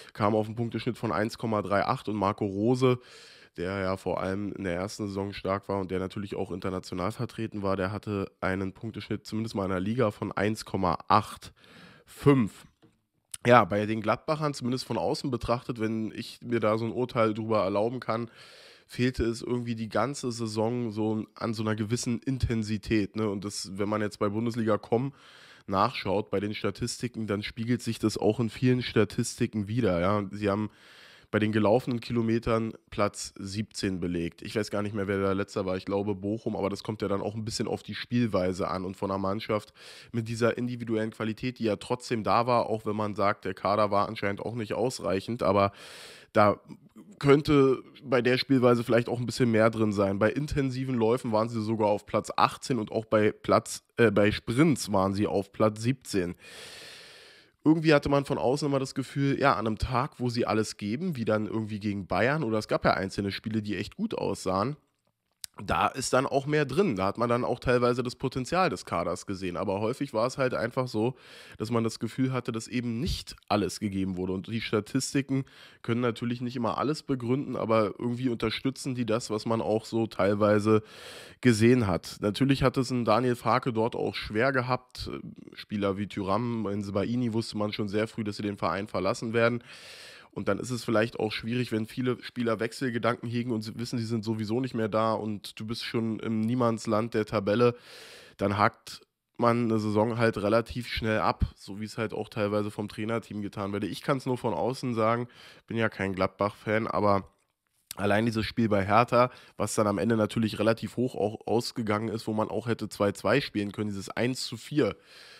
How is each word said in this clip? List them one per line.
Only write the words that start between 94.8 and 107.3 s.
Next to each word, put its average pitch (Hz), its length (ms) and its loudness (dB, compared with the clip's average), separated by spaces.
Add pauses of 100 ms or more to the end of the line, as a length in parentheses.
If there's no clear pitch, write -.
da 110 260 2
und 104 460 -6
du 110 60 -8
bist 113 180 -8
schon 113 360 -2
im 110 220 -2
Niemandsland 113 760 0
der 107 100 2
Tabelle, 117 480 4 (640)
dann 98 180 0
hakt - 460 0 (360)
man 117 260 4
eine 110 160 2
Saison 107 400 2
halt 113 180 2
relativ 113 520 0
schnell 110 320 -2
ab, 98 220 0 (120)
so 101 240 -14
wie 110 60 -8
es 107 120 -12
halt 110 160 -2
auch 107 160 -6
teilweise 104 400 0
vom 107 180 -6
Trainerteam 107 540 -6
getan 101 320 -6
werde. 101 140 -2
Ich - 160 -8
kann's 139 240 -2
nur 123 100 0
von 117 160 -2
außen 120 400 -2
sagen, 113 340 2 (380)
bin 104 100 -6
ja 113 140 2
kein 98 240 -2
Gladbach-Fan, 101 720 0
aber 98 480 2 (640)